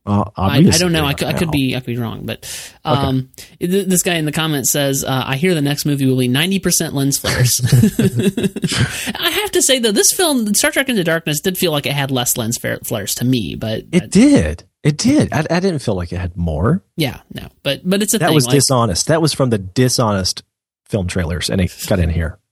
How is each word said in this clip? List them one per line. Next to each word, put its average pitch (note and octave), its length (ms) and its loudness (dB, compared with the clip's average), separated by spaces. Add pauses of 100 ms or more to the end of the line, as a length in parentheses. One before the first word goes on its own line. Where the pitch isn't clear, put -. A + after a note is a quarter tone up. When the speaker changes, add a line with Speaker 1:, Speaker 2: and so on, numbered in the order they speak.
Speaker 1:
Uh, G2+ 200 0 (120)
Speaker 2:
I, F2 60 -4
I F#2+ 160 2
Speaker 1:
obviously E3 220 6
Speaker 2:
don't F3+ 120 0
know. D#3+ 100 2
Speaker 1:
they D3 60 0
Speaker 2:
I - 20 0
Speaker 1:
are C#3+ 40 -2
Speaker 2:
could, D#3 140 -4
I E3 60 -2
could E3 140 -2
Speaker 1:
now. D3+ 40 -6
Speaker 2:
be, C3 240 0
I C3 40 -6
could - 60 -12
be A#2+ 120 -6
wrong, G#2+ 280 -6
but, A2 120 -8 (460)
Speaker 1:
Okay. D3+ 160 2
Speaker 2:
um, C3 300 -2 (300)
th-, F#3 260 0
this F3+ 160 2
guy F3+ 120 0
in D#3+ 100 -2
the D3 80 -2
comments D#3 400 -2
says, C#3 320 0
uh, C3 220 -2
"I C3+ 100 -2
hear F3+ 180 2
the D#3 80 0
next C#3+ 220 0
movie C#3 220 0
will B2+ 120 4
be B2+ 80 2
ninety E3 320 0
percent E3+ 340 0
lens C#3 260 0
flares." B2 440 0
<laughs> F#3+ 1500 0
I E4+ 160 -4
have G4 220 -2
to F4+ 100 2
say, C4 160 2
though, A3+ 140 0
this G4 200 4
film, B3+ 420 0
Star D4+ 180 0
Trek C4+ 160 -2
Into G#3+ 160 0
Darkness, D#3+ 360 -2
did F#3 160 -2
feel F3+ 140 0
like C#3+ 160 -2
it C3 60 -2
had C#3+ 180 -2
less B2 260 0
lens A#2 220 -2
flare-, A#2 240 -6
flares G#2+ 340 -6
to - 80 -4
me, A#2+ 300 0
but A2 380 -6
Speaker 1:
It F3 120 2
Speaker 2:
I - 20 -12
Speaker 1:
did. A3 580 4 (180)
It D3 140 2
did. C4 360 2
I, - 160 0
I E3+ 120 0
didn't F3+ 200 0
feel G#2+ 140 -2
like F2 180 -4
it F2 60 -4
had F2 180 -6
more. F2 460 0 (140)
Speaker 2:
Yeah, C#3+ 240 -4 (120)
no, - 160 -12 (140)
but, C#3 220 -4
but G3 180 0
it's G#3 120 0
a - 40 0
Speaker 1:
That - 100 2
Speaker 2:
thing, D#3+ 60 4
Speaker 1:
was C3+ 120 4
Speaker 2:
like B2+ 80 2
Speaker 1:
dishonest. A#2+ 520 2
That D#3+ 160 2
was D3+ 120 2
from C3 160 0
the A2 80 2
dishonest G#2 840 0 (440)
film F#2+ 200 -2
trailers, F2 420 -4
and F#2+ 120 -4
it F2+ 120 0 (140)
got F#2+ 140 2
in E2 100 2
here. E2 300 -4 (100)